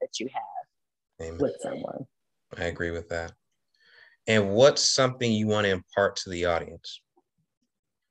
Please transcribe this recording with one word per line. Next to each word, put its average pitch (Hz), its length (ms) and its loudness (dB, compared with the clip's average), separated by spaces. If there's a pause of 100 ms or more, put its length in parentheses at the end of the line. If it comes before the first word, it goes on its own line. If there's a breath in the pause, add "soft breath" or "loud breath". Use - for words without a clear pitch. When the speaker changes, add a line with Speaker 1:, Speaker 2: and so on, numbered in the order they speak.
Speaker 1:
that - 180 -8
you 117 140 -6
have - 920 -14
Speaker 2:
Amen. 82 120 -10
Speaker 1:
with 139 220 0
someone. - 440 -8 (520)
Speaker 2:
I 85 80 -4
agree 85 260 -4
with 85 180 -8
that. 85 240 -8 (920 soft breath)
And 107 240 2
what's 135 300 6
something 123 500 2
you 110 160 2
want 104 180 2
to 98 60 2
impart 95 460 0
to - 120 -8
the 87 160 -2
audience? 82 560 -4 (1080)